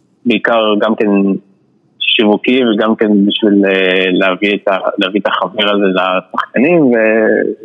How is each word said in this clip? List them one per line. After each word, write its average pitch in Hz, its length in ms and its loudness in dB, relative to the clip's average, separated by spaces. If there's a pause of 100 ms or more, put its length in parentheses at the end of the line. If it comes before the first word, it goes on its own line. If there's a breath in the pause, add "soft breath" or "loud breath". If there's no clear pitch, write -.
(260)
בעיקר 113 540 0
גם 107 160 0
כן 107 140 -2 (880)
שיווקי, 117 680 0
וגם 110 300 0
כן 104 300 2
בשביל, 101 400 2
אה, 95 460 0
להביא 95 440 0
את 98 120 -4
ה-, 95 300 -2
להביא 101 220 -2
את 98 80 -2
החבר 101 460 -2
הזה 101 120 0
לשחקנים, 92 960 -2
ו-, 110 600 2 (240)